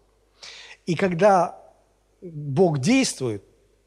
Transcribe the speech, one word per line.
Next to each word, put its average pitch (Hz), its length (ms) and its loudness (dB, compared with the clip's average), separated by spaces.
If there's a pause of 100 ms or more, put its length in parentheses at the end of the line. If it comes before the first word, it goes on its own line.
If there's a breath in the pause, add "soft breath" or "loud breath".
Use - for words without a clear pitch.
(880 loud breath)
И 175 80 -4
когда 185 640 2 (640)
Бог 151 580 -2
действует, 131 640 -2 (440)